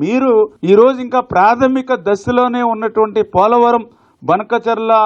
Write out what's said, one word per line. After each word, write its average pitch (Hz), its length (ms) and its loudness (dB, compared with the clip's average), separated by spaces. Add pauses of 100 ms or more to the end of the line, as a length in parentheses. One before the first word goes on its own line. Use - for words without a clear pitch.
మీరు 247 320 0 (380)
ఈ 202 100 6
రోజు 254 240 2
ఇంకా 247 160 -2 (120)
ప్రాథమిక 254 680 0 (100)
దశలోనే 240 520 -2 (120)
ఉన్నటువంటి 214 500 -2 (140)
పోలవరం 233 480 2 (360)
బనకచెర్ల 220 720 -2 (120)